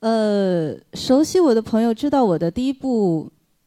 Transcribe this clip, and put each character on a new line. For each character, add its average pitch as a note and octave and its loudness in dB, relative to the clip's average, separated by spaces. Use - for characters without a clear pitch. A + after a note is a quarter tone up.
呃， G3+ 0
熟 C4+ 2
悉 F#4 0
我 D4+ 4
的 A3+ 0
朋 A3+ 0
友 A#3 0
知 C#4+ -4
道 C4+ 2
我 F3 2
的 E3+ -2
第 B3 -4
一 C#4 -2
部 G#3+ -2